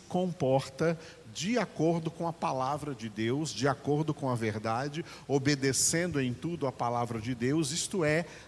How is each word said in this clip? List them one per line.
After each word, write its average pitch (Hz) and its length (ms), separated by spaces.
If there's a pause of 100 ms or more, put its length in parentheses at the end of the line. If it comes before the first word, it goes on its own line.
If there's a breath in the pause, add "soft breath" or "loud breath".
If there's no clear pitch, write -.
comporta 160 880 (420 loud breath)
de 208 180
acordo 165 540
com 170 160
a 165 60
palavra 143 600
de 113 140
Deus, 113 460
de 107 120
acordo 147 480
com 135 160
a 123 60
verdade, 117 720 (220 loud breath)
obedecendo 143 920
em 127 140
tudo 160 340
a 127 40
palavra 120 480
de 113 140
Deus, 131 380
isto 170 320
é, 156 220 (220 loud breath)